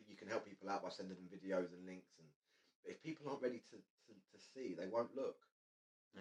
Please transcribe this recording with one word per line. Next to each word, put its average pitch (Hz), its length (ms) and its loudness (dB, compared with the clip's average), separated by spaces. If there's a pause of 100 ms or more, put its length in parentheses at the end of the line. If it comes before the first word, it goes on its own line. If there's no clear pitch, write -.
you 98 80 -12
can - 120 -10
help 110 200 2
people 98 220 -6
out 98 140 2
by 90 60 0
sending 95 260 -4
them 90 160 -10
videos 92 420 4
and 90 120 -10
links. 92 320 -8
And 78 100 -20 (580)
if - 180 -6
people 151 260 -2
aren't 135 120 2
ready 123 180 4 (120)
to, 117 60 -12
to, - 360 -20
to 98 260 -20 (140)
see, 120 200 0
they 90 140 0
won't 117 280 4
look. 131 220 2 (840)